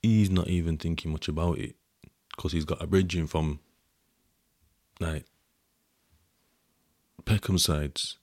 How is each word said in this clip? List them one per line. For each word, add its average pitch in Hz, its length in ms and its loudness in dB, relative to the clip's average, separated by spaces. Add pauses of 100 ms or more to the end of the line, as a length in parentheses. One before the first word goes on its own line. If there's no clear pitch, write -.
He's 107 280 6
not 92 180 4
even 82 300 0
thinking 82 340 -4
much 78 160 -6
about 80 300 0
it, - 180 -10 (640)
'cause 80 160 -4
he's 82 100 0
got - 180 -6
a 82 60 -8
brethren 87 400 2
from, 78 320 -2 (1400)
like, 80 260 -4 (2000)
Peckham 104 320 2
sides 73 640 -2